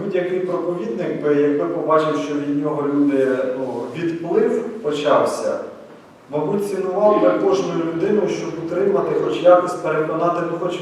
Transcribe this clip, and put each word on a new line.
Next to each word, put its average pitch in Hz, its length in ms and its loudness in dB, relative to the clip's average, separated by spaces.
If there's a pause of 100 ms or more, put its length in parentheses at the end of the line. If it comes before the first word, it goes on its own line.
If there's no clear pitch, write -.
будь-який 180 360 0
проповідник 170 840 -4
би, 147 120 2
якби 143 300 2
побачив, 156 600 0
що 143 100 -4
від 143 280 -2
нього 147 320 -2
люди, 135 440 2 (200)
ну, 127 240 -6 (140)
відплив 170 840 -2
почався, - 760 0 (720)
мабуть, 190 400 -2
цінував 185 520 2
би 180 80 6
кожну 170 440 2
людину, 170 540 0
щоб - 220 -4 (160)
утримати, 180 480 0 (100)
хоч - 180 -2
якось 175 320 6
переконати: 160 680 -2 (120)
"Ну, 170 80 -6
хоч 175 220 -4